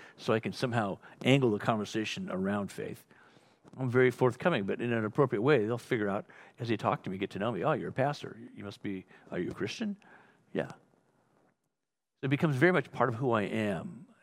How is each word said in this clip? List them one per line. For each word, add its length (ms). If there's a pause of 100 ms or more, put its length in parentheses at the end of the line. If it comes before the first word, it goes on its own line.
(180)
so 160
I 60
can 140
somehow 460 (260)
angle 240
the 100
conversation 720
around 400
faith. 320 (760)
I'm 100
very 220
forthcoming, 540
but 140
in 140
an 120
appropriate 360
way, 240
they'll 120
figure 320
out 160 (340)
as 80
they 100
talk 260
to 60
me, 80
get 140
to 80
know 120
me, 120
"Oh, 80
you're 180
a 40
pastor. 440 (180)
You 80
must 200
be, 220 (260)
are 80
you 120
a 20
Christian?" 420 (580)
Yeah. 140
So 1600
it 40
becomes 280
very 160
much 180
part 180
of 60
who 160
I 120
am, 640 (180)